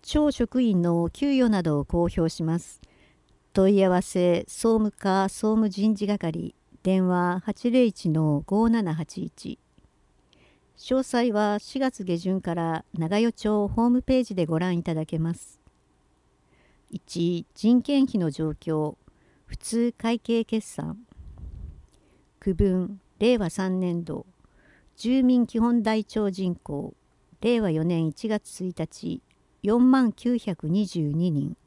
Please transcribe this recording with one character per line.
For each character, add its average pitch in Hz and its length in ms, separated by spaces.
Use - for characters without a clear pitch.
町 302 200
職 247 280
員 202 220
の 170 260
給 277 260
与 254 140
な 202 140
ど 156 160
を 143 60
公 170 160
表 170 280
し - 140
ま 160 160
す。 - 220
問 196 240
い 190 80
合 185 60
わ 180 120
せ、 180 460
総 226 320
務 214 100
課 190 380
総 214 240
務 220 180
人 208 240
事 196 140
係、 170 440
電 190 240
話 180 400
八 233 240
零 254 140
一 196 240
の 175 360
五 220 240
七 220 240
八 160 300
一。 - 380
詳 262 280
細 240 260
は 208 300
四 - 180
月 254 240
下 180 160
旬 185 220
か 175 160
ら 165 360
長 165 280
与 233 120
町 208 360
ホ 233 180
ー - 20
ム 247 140
ペ 254 200
ー - 20
ジ 202 100
で 175 120
ご 160 120
覧 180 180
い 170 60
た 160 140
だ 156 100
け 160 140
ま 165 140
す。 - 260
一、 170 640
人 240 260
件 277 220
費 247 160
の 160 140
状 160 180
況。 151 460
普 - 120
通 233 380
会 233 220
計 233 220
決 220 220
算。 - 360
区 190 140
分、 185 440
令 233 180
和 185 100
三 185 300
年 175 240
度。 156 240
住 254 260
民 247 240
基 226 140
本 240 240
台 220 180
帳 208 300
人 180 240
口。 - 380
令 233 220
和 190 80
四 156 140
年 165 240
一 - 180
月 214 140
一 180 120
日、 - 440
四 214 160
万 262 200
九 240 280
百 190 160
二 185 320
十 151 260
二 170 180
人。 147 240